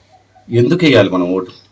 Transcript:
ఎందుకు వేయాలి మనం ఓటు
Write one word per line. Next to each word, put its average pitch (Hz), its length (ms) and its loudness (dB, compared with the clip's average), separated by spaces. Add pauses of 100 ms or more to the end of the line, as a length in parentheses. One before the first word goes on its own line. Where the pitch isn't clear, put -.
(500)
ఎందుకు 123 340 0
వేయాలి 110 260 2
మనం 90 240 -4
ఓటు 92 180 -6 (200)